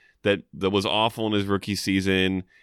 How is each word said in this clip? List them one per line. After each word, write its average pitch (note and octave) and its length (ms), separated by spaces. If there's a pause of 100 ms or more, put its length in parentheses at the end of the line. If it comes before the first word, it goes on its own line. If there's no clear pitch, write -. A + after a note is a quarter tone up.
(220)
that, G2+ 220 (100)
that F#2 160
was G2 160
awful A2 420
in G#2+ 60
his G2+ 120
rookie G2 300
season F#2+ 680 (200)